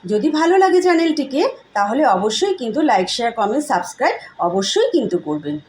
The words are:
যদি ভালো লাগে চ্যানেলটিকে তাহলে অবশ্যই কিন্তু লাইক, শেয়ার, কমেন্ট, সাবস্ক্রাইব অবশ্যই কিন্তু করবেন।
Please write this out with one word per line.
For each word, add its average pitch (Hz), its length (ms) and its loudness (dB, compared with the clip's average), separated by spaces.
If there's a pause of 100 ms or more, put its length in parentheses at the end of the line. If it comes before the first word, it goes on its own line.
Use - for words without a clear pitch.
যদি 208 240 0
ভালো 330 280 2
লাগে 381 240 4
চ্যানেলটিকে 330 600 0 (320)
তাহলে 214 320 0
অবশ্যই 226 560 0
কিন্তু 233 200 -4
লাইক, 277 280 2
শেয়ার, 233 220 -2
কমেন্ট, 233 340 -2
সাবস্ক্রাইব 269 500 -2 (240)
অবশ্যই 196 560 0
কিন্তু 180 220 0 (100)
করবেন। 151 280 -6 (140)